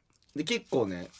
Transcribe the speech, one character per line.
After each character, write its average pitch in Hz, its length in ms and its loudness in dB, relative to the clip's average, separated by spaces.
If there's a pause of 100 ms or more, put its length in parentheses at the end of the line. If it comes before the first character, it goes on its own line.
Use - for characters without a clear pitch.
(340)
で、 147 80 -2
結 220 260 -2
構 120 200 4
ね、 90 320 -6